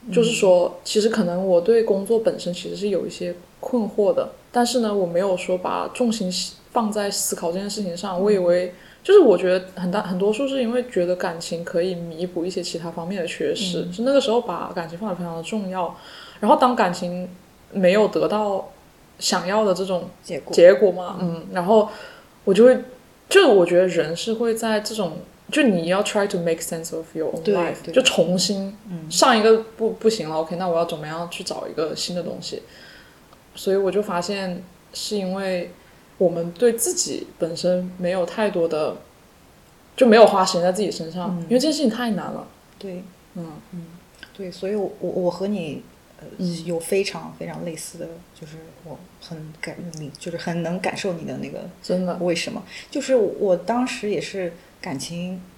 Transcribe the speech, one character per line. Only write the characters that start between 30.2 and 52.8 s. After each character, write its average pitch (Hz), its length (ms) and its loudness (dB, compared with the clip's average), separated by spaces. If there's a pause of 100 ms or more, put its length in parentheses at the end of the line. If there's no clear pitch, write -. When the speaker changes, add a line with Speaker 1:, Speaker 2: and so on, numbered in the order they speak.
Speaker 2:
了， 160 80 -6
OK， 160 200 -4
那 185 100 -4
我 170 100 0
要 170 80 2
怎 165 140 -8
么 151 80 -12
样 170 240 -8
去 185 140 -12
找 - 240 -8
一 - 60 -12
个 151 200 -4
新 - 220 -6
的 175 60 -4
东 - 180 -8
西？ - 200 -10 (920)
所 - 180 -2
以 196 40 2
我 196 140 2
就 196 120 0
发 180 180 -2
现 185 420 -6 (300)
是 - 240 -6
因 185 180 -2
为 185 360 -4 (480)
我 185 100 4
们 170 240 -2
对 233 200 4
自 233 200 -2
己 - 340 -6 (120)
本 165 180 -4
身 180 420 0
没 175 120 -2
有 180 160 0
太 208 240 -2
多 175 160 0
的， 151 300 -2 (1000)
就 262 100 8
没 220 100 8
有 226 100 12
花 196 180 4
时 - 100 -2
间 170 80 0
在 185 100 2
自 202 100 -2
己 175 80 -2
身 160 220 -8
上， 180 260 -6
Speaker 1:
嗯。 170 40 -8
Speaker 2:
因 160 80 -6
为 240 80 4
这 - 20 6
件 302 120 2
事 269 60 -2
情 285 100 2
太 233 220 -2
难 185 220 -4
了。 - 140 -10 (320)
Speaker 1:
对。 180 260 -12 (300)
Speaker 2:
嗯。 170 120 -10 (260)
Speaker 1:
嗯， 170 140 -12 (500)
对， 190 140 -10
所 190 180 -8
以 208 60 -2
我， 202 160 -2 (100)
我， 180 100 -4
我 180 200 0
和 190 160 -6
你， 170 360 -4 (360)
呃， - 80 -20 (120)
Speaker 2:
嗯。 170 260 -4
Speaker 1:
有 165 160 -2
非 196 240 0
常 160 340 -10
非 170 80 -10
常 160 180 -10
类 165 120 -8
似 - 220 -14
的， 165 100 -10 (320)
就 160 60 -16
是 156 100 -18 (280)
我 147 140 -16 (220)
很 156 400 -14
感， - 160 -10 (220)
你， 147 200 -12
就 180 120 -10
是 165 80 -10
很 170 240 -4
能 175 180 -4
感 - 160 -4
受 190 160 -6
你 156 140 -10
的 131 120 -10
那 139 120 -10
个 - 180 -12 (140)
Speaker 2:
真 180 240 -2
的。 175 160 -4
Speaker 1:
为 175 120 0
什 - 160 -6
么。 - 120 -10 (280)